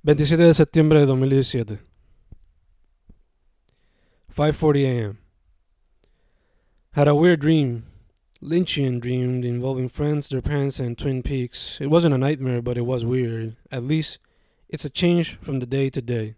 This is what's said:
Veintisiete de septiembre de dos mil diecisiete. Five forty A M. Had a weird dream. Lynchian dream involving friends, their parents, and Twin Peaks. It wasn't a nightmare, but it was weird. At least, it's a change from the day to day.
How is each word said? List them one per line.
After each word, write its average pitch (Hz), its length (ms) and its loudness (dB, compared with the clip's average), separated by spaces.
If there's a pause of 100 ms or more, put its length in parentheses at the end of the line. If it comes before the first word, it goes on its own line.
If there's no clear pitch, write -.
Veintisiete 151 380 4
de 165 80 10
septiembre 156 480 4
de 143 60 6
dos 131 120 2
mil 135 120 0
diecisiete. 120 480 -2 (2500)
Five 151 260 0
forty 143 300 2
A 131 60 0
M. 110 280 -6 (1700)
Had 147 160 4
a 147 60 4
weird 165 260 4
dream. 139 460 0 (560)
Lynchian 143 580 -2
dream 123 420 -2
involving 127 460 -4
friends, 147 400 -4
their 131 140 -4
parents, 139 360 -2
and 120 200 -6
Twin 131 240 -4
Peaks. - 580 -8
It 139 60 -6
wasn't 160 280 4
a 127 40 0
nightmare, 131 420 -2
but 120 160 -4
it 120 60 -4
was 120 200 -4
weird. 113 540 -4 (160)
At 123 120 -8
least, 156 340 -4 (500)
it's - 160 -10
a - 60 -8
change 175 480 0
from 135 220 -6
the 123 60 -8
day 135 220 -2
to 131 140 -6
day. 113 360 -6